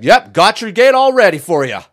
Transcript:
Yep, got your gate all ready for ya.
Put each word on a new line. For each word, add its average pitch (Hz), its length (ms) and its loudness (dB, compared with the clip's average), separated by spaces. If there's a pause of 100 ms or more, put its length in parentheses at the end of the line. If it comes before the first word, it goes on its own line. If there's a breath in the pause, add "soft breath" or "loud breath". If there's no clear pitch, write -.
Yep, 240 300 0
got 180 280 -2
your 220 120 -10
gate 254 220 2
all 262 180 0
ready 208 260 2
for 147 260 -4
ya. 110 180 -8 (100)